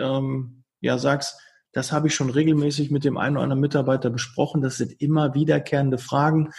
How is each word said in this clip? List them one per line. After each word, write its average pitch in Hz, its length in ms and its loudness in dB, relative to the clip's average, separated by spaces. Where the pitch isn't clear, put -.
ähm, 135 640 -4
ja, 123 160 0
sagst, 139 420 0
das 131 200 -6
habe 151 140 2
ich 151 80 0
schon 131 160 -2
regelmäßig 147 600 2
mit 143 140 0
dem 131 140 0
einen 139 180 0
oder 131 60 0
anderen 135 180 0
Mitarbeiter 135 480 0
besprochen. 139 540 -2
Das 131 160 -4
sind - 240 -6
immer 147 320 2
wiederkehrende 143 640 2
Fragen, 156 600 0